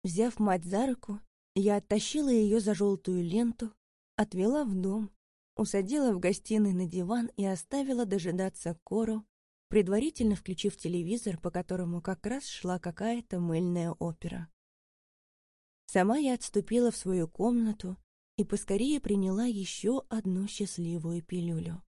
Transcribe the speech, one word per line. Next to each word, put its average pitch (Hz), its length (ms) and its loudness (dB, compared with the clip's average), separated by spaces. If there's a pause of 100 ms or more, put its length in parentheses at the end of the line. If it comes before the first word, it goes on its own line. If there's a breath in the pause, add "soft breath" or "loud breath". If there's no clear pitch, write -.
Взяв 202 340 0
мать 190 280 2
за 196 200 0
руку, 226 360 -4 (340)
я 202 220 4
оттащила 214 500 0
ее 220 320 6
за 208 140 2
желтую 185 500 2
ленту, 226 480 0 (460)
отвела 214 480 2
в 196 100 -2
дом, 196 360 -2 (440)
усадила 220 560 2
в 185 80 0
гостиной 196 540 2
на 180 120 0
диван 185 420 -2 (100)
и 202 80 0
оставила 240 600 -2
дожидаться 185 760 -2
Кору, 220 400 -2 (460)
предварительно 214 680 4
включив 185 400 -4
телевизор, 175 640 -2
по 175 120 -4
которому 175 500 -4
как - 240 -6
раз 262 220 -4
шла 180 320 -4
какая-то 202 600 -4
мыльная 170 520 0
опера. 170 580 -6 (1400)
Сама 196 240 4
я 269 160 2
отступила 233 560 0
в - 80 -4
свою 180 300 -2
комнату 214 680 -2 (380)
и 208 80 0
поскорее 233 560 0
приняла 196 460 0
еще 220 640 -2
одну 196 380 -2
счастливую 170 720 -4
пилюлю. 170 680 -4